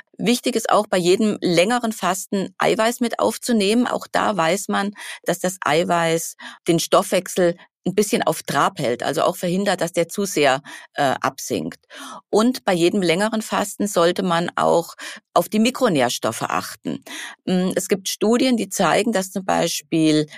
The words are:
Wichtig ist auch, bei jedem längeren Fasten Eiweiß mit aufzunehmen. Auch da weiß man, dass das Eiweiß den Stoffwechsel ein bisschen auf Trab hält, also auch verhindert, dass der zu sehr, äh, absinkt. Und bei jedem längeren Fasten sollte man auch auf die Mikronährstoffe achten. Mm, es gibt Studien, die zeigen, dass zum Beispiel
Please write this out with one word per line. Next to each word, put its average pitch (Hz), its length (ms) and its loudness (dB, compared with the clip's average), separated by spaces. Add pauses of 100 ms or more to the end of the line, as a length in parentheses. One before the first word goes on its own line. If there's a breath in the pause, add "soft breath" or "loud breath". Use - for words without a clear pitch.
(180)
Wichtig 240 380 0
ist - 160 -2
auch, 208 160 2
bei 196 100 0
jedem 196 440 2
längeren 220 500 2
Fasten 190 640 -4
Eiweiß 220 440 0
mit 233 180 -4
aufzunehmen. 226 640 0
Auch - 260 -4
da 190 240 0
weiß 170 340 0
man, 202 240 -2 (320 loud breath)
dass - 140 -2
das 185 240 -4
Eiweiß 165 720 0 (300 loud breath)
den 170 120 4
Stoffwechsel 180 760 0 (320 loud breath)
ein 185 60 -2
bisschen 208 300 0
auf - 180 0
Trab 165 380 0
hält, 123 240 -2
also 143 180 -2
auch 180 140 2
verhindert, 185 440 -2
dass 170 120 -2
der 170 160 0
zu 202 180 -4
sehr, 143 380 2 (320 loud breath)
äh, 139 260 2
absinkt. - 640 -6 (460 loud breath)
Und 233 320 2
bei 202 100 2
jedem 175 300 2
längeren 208 400 0
Fasten 208 420 -4
sollte 180 380 2
man 170 320 0
auch 165 400 2 (400 loud breath)
auf 175 140 2
die 214 100 0
Mikronährstoffe 185 840 0
achten. - 640 -6 (420 loud breath)
Mm, 185 300 0
es - 120 -4
gibt 196 220 -2
Studien, 240 480 2
die 196 120 -4
zeigen, 202 420 2
dass 190 200 -2
zum 190 140 -8
Beispiel 165 800 0 (120 loud breath)